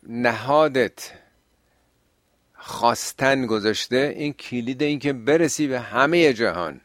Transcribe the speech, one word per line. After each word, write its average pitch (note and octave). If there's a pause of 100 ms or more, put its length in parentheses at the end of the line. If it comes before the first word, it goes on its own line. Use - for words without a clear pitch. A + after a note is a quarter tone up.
نهادت B2 (1400)
خواستن C3
گذاشته، A2
این D3
کلید، B2
این D3
که C#3+
برسی D3
به C3
همه C#3
جهان. F2